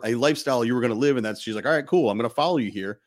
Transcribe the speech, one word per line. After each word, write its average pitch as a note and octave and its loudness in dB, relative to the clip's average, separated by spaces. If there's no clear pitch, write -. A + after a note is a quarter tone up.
a A#2 0
lifestyle C3+ 2
you A#2 0
were B2 0
gonna A#2 0
live, C3 2
and A2 -2
that's, G#2+ -6
she's A2 -6
like, A2+ -6
"All D3 2
right, D3 0
cool, D3+ 4
I'm G2+ 0
gonna A2+ 0
follow D#3+ 0
you G#2+ -2
here." G2 -8